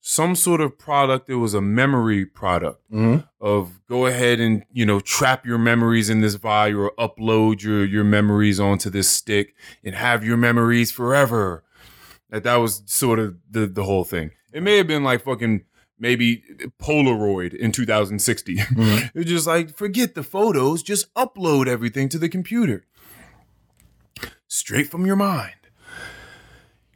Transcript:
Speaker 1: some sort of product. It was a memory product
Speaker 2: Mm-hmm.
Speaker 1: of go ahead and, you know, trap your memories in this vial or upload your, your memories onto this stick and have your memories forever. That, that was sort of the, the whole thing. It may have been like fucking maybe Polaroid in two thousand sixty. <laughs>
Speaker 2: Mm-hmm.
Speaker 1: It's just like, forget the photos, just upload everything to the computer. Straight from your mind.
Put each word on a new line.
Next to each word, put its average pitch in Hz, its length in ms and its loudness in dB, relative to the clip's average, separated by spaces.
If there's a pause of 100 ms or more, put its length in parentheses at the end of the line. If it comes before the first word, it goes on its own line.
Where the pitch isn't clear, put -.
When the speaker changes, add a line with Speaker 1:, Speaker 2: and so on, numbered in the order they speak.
Speaker 1:
some 175 340 -2
sort 175 260 2
of 143 180 -4
product. 139 500 0
It 131 80 -6
was 113 180 0
a 101 60 0
memory 113 640 2
product 87 560 -4 (100)
Speaker 2:
Mm-hmm. 113 300 2 (200)
Speaker 1:
of 101 460 -2
go 123 200 0
ahead 123 340 2
and, 113 320 0
you 120 140 0
know, 104 140 2
trap 131 460 0
your 120 120 -2
memories 117 520 2
in 110 100 2
this 107 140 2
vial 104 460 0
or 101 180 -2
upload 110 640 0
your, 104 220 0
your 104 200 0
memories 104 540 4
onto 101 320 0
this 98 180 0
stick - 460 -2 (300)
and 95 100 -10
have 120 300 0
your 117 120 0
memories 117 540 2
forever. 120 720 0 (680)
That, 107 140 -10
that 120 120 2
was 110 300 0
sort 117 320 0
of 104 180 -4 (140)
the, 107 160 -2
the 98 180 -4
whole 95 200 0
thing. 80 260 -6 (220)
It 156 100 -8
may 208 160 2
have 185 80 2
been 151 180 -2
like 127 180 0
fucking 113 420 -2 (340)
maybe 117 440 0 (380)
Polaroid 107 720 0
in 113 180 -2
two 127 140 -2
thousand 104 340 0
sixty. 95 360 -4
<laughs> 104 180 -2
Speaker 2:
Mm-hmm. 113 440 2
Speaker 1:
It's 165 120 -4
just 165 160 -2
like, 165 300 -2
forget 208 380 -2
the 151 80 -10
photos, 165 600 0
just 202 320 -6
upload 175 540 0
everything 123 420 -4
to 165 80 -6
the 165 100 -2
computer. 180 560 -2 (1600)
Straight - 440 -4
from 180 160 -4
your 196 100 0
mind. 185 380 -2 (1400)